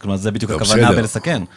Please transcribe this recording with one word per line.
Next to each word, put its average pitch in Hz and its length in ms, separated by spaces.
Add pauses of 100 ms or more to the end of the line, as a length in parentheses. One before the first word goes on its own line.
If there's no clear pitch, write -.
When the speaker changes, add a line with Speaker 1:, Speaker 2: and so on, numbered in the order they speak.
Speaker 1:
כלומר, 98 160
זה 104 140
בדיוק 104 200
Speaker 2:
לא, 82 40
Speaker 1:
הכוונה 110 320
Speaker 2:
בסדר. 120 140
Speaker 1:
בלסכן. 110 420 (140)